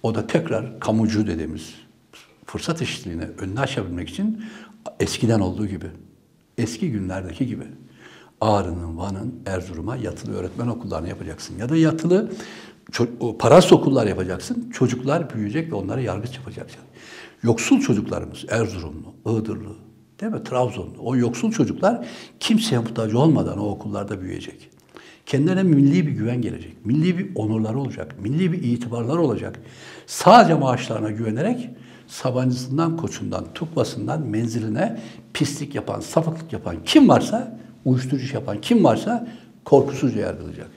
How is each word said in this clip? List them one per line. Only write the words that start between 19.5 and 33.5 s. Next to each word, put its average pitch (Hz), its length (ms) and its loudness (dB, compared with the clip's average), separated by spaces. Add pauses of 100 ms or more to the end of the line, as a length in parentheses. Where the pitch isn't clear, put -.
değil 214 120 -4
mi? 120 120 -6
Trabzonlu. 123 540 -4
O 123 180 -2
yoksul 120 340 2
çocuklar 143 560 0 (340)
kimseye 208 380 2
muhtaç 110 360 -2
olmadan 113 440 4
o 104 80 -2
okullarda 101 540 -6
büyüyecek. - 560 -12 (520)
Kendilerine 180 340 2
milli 143 440 6
bir - 60 -2
güven 117 300 -2
gelecek. - 420 -8
Milli 156 340 2
bir - 160 -6
onurları 110 440 -2
olacak. 123 420 -8
Milli 160 320 0
bir 180 100 -4
itibarları 120 580 -2
olacak. 101 380 -2 (480)
Sadece 185 480 8
maaşlarına 117 560 0
güvenerek 113 600 -2 (360)
Sabancısından, 127 920 0
Koçundan, 98 480 -6 (100)